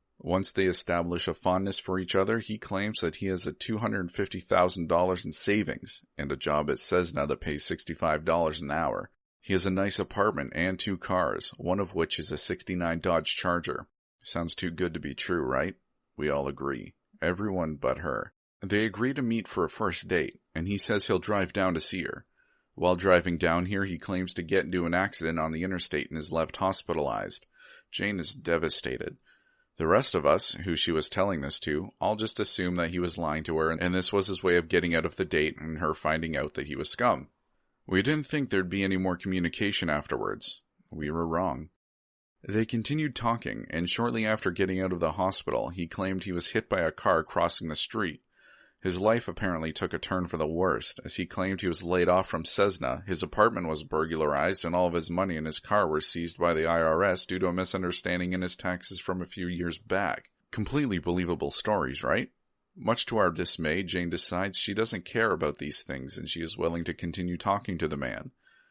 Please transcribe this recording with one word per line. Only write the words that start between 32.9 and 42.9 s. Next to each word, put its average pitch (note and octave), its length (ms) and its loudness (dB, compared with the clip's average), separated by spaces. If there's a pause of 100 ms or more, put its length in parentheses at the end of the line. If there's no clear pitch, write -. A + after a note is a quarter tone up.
he F2+ 80 -2
was F2 180 -2
lying D#2 280 -2
to D#2+ 140 0
her, D#2+ 120 4
and F2+ 240 0
this F#2 180 2
was G2 140 4
his F#2 160 -2
way F2 140 6
of E2 120 2
getting E2+ 240 4
out E2 140 2
of D#2+ 80 -4
the F#2+ 100 -2
date D#2 360 2
and D#2 180 -8
her D#2 160 0
finding D#2+ 420 -2
out C#2 180 -4
that C#2 120 -6
he D2 80 -8
was D2 160 -4
scum. F2 380 0 (580)
We F#2 160 4
didn't D3 240 0
think C#3+ 240 -2
there'd F#2+ 180 2
be G2 140 0
any F#2+ 140 2
more F#2 200 0
communication F#2 720 -2
afterwards. B1+ 760 -4 (280)
We D2+ 220 -6
were E2 160 -2
wrong. D#2+ 400 -2 (760)
They A2 220 0
continued C3+ 500 -2